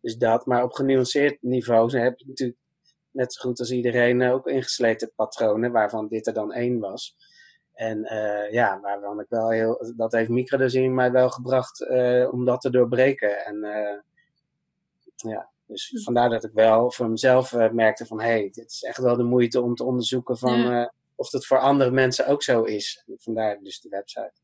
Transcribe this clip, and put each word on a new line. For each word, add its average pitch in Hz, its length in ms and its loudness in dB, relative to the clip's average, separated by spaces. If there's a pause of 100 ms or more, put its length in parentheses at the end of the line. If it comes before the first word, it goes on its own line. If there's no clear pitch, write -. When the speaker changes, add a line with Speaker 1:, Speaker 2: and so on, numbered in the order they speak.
Speaker 1:
dus 113 160 -8
dat. 117 280 2
Maar 123 180 2
op 123 100 -2
genuanceerd 139 680 0
niveau 120 580 2
heb 123 200 0
je - 80 -20
natuurlijk 127 320 -6 (520)
net 127 220 -4
zo - 140 -16
goed 120 120 -6
als 123 120 -6
iedereen, 123 500 2
eh, 123 120 4
ook 135 140 -2
ingesleten 123 680 -2
patronen, 113 560 0
waarvan 107 360 0
dit 110 200 -4
er 110 60 -2
dan 107 200 -4
één 123 260 -2
was. 95 360 -10 (580)
En, 110 300 -6
eh, 104 480 -4
ja, 107 280 2
waarvan 101 400 -6
ik 104 100 -10
wel 113 200 0
heel, 113 460 -2
dat 113 160 -2
heeft 113 180 0
microdosering 127 680 0
mij 127 160 2
wel 127 180 4
gebracht, 127 580 -4
eh, 127 460 2
om 123 120 -2
dat 127 160 0
te 135 80 -2
doorbreken. 123 760 2
En, 107 180 -8
eh, 104 360 -6 (1160)
ja, 110 340 -10 (180)
dus - 220 -12
Speaker 2:
Hm. 247 140 -10
Speaker 1:
vandaar 120 260 2
dat 113 140 -2
ik 107 100 -10
wel 113 380 6
voor 117 180 -4
mezelf, 127 440 2
eh, 113 180 4
merkte 113 340 2
van, 110 160 -10
hey, 110 300 0
dit - 200 -18
is - 120 -14
echt - 140 -10
wel 123 200 2
de 120 60 0
moeite 123 380 2
om 120 140 -2
te 123 80 -8
onderzoeken 123 540 -2
van, 120 240 2
Speaker 2:
Ja. 123 220 0
Speaker 1:
eh, 120 60 -6 (260)
of - 140 -8
dat 127 160 -6
voor 131 140 4
andere 135 320 4
mensen 131 360 2
ook 143 160 0
zo 117 200 2
is. 104 440 -6
En - 120 -14
vandaar 110 420 -4
dus 95 200 -16
de 101 80 -20
website. 101 440 -10 (100)